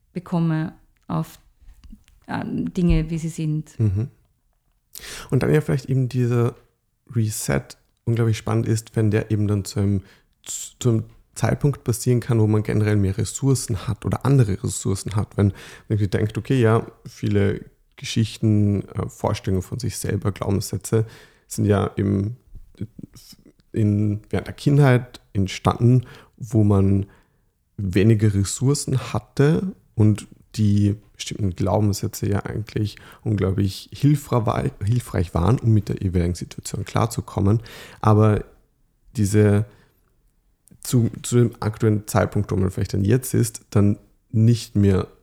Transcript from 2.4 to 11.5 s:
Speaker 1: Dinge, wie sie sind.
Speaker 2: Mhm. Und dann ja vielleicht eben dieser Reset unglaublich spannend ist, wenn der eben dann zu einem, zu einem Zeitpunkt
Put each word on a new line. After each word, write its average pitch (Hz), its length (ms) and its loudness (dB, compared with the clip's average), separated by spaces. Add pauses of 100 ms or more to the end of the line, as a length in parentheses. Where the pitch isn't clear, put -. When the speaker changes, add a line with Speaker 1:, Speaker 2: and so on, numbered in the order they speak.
Speaker 1:
Dinge, 165 360 2
wie 165 80 -4
sie 160 120 -6
sind. 156 500 -6
Speaker 2:
Mhm. 110 280 0 (1200)
Und 127 120 0
dann 127 100 2
ja 151 100 4
vielleicht 151 240 -4
eben 131 220 0
dieser 120 460 0 (580)
Reset 117 500 -2 (420)
unglaublich 113 340 0
spannend 110 280 -2
ist, 110 280 -2
wenn 107 160 2
der 107 200 0
eben 104 180 0
dann 101 160 0
zu - 160 -6
einem, 98 220 0 (760)
zu 123 120 2
einem 110 140 0 (300)
Zeitpunkt - 500 -2